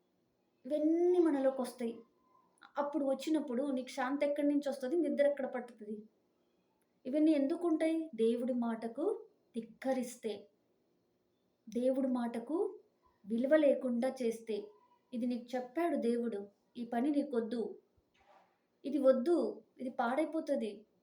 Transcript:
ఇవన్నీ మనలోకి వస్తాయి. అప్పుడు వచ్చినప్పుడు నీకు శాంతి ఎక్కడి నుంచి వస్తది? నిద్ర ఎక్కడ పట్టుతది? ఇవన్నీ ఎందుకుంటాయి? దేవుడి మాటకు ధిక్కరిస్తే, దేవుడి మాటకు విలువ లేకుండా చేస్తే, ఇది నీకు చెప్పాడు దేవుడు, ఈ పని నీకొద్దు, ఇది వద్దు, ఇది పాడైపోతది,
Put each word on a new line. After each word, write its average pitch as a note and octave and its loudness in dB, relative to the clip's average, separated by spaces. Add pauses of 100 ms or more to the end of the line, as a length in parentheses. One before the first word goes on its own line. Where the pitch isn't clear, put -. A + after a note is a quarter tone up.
(680)
ఇవన్నీ E4 2
మనలోకి C4+ 2
వస్తాయి. A#3 -6 (840)
అప్పుడు C#4+ 0
వచ్చినప్పుడు C4+ 0
నీకు B3+ -4
శాంతి C#4 -2
ఎక్కడి C#4+ 2
నుంచి C#4+ 2
వస్తది? C4 -2
నిద్ర C#4+ 4
ఎక్కడ C#4 0
పట్టుతది? A#3 -10 (1120)
ఇవన్నీ D4+ 4
ఎందుకుంటాయి? D#4+ 0
దేవుడి A#3 0
మాటకు A#3 -4 (500)
ధిక్కరిస్తే, A3+ -6 (1200)
దేవుడి B3+ 2
మాటకు B3 -2 (520)
విలువ B3 2
లేకుండా C4 2 (120)
చేస్తే, A3+ -4 (560)
ఇది B3 -4
నీకు A#3+ -4 (100)
చెప్పాడు D#4+ -2
దేవుడు, A3+ -2 (280)
ఈ A#3+ -8
పని A#3+ 0
నీకొద్దు, A#3+ 0 (1200)
ఇది C#4 -2
వద్దు, B3+ 4 (160)
ఇది B3+ -6
పాడైపోతది, C4 -2 (180)